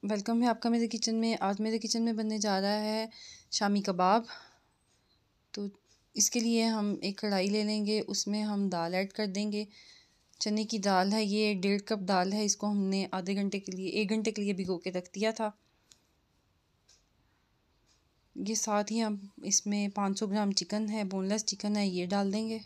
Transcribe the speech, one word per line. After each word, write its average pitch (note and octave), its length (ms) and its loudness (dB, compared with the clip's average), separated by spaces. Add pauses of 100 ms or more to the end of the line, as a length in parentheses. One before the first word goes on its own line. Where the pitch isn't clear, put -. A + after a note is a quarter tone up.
वेलकम G#3+ 380 0
है B3 60 4
आपका A#3 200 0
मेरे A#3 180 2
किचन A3+ 280 -2
में। A3+ 240 2
आज G3 220 0
मेरे A3 180 0
किचन A3+ 220 -2
में A3+ 140 2
बनने G#3+ 240 -2
जा G3+ 200 2
रहा G3+ 200 0
है A3 300 -2 (440)
शामी G3+ 280 2
कबाब। G3 440 4 (1300)
तो G3+ 160 -6 (460)
इसके A3 240 2
लिए A3+ 280 4
हम G#3+ 220 0 (140)
एक G3 160 -4
कढ़ाई G3 300 2
ले G#3+ 140 2
लेंगे, G#3+ 440 0
उसमें G3+ 360 -2
हम G3+ 260 0
दाल E3+ 260 -2
ऐड G3 180 -2
कर G#3+ 160 -2
देंगे। G#3 360 -4 (760)
चने G#3+ 240 0
की A3 140 -4
दाल F#3+ 340 4
है A3 120 2
ये, G#3 320 2
डेढ़ G3 260 2
कप G#3+ 220 -2
दाल F#3+ 280 2
है। G#3+ 120 0
इसको G#3 220 0
हमने G3 460 0
आधे F#3+ 220 -2
घंटे G3 240 -2
के G3 120 -10
लिए, F#3 200 -6
एक G#3 180 0
घंटे A3 220 0
के G#3+ 100 -6
लिए G3+ 140 0
भिगो F3+ 240 -2
के F#3+ 120 -6
रख F3+ 220 -6
दिया G#3+ 200 0
था। A3 180 -2 (2750)
ये G#3 220 -2
साथ G#3 340 0
ही A3+ 80 0
हम G#3+ 200 0 (260)
इसमें G3+ 460 2
पाँच G3 280 0
सौ G#3+ 80 -2
ग्राम G3+ 260 2
चिकन G#3 360 -2
है, G#3+ 180 -2
बोनलेस F#3+ 380 -2
चिकन G#3 300 -2
है, G3+ 140 2
ये F3+ 180 -2
डाल G3 240 0
देंगे। A3 340 -4